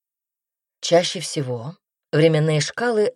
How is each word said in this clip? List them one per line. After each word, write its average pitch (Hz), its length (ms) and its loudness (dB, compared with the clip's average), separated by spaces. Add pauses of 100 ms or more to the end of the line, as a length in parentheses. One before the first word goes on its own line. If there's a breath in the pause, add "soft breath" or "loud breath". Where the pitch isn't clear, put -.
(800)
Чаще 170 400 0
всего 127 560 -8 (340)
временные 156 500 2
шкалы 214 560 -2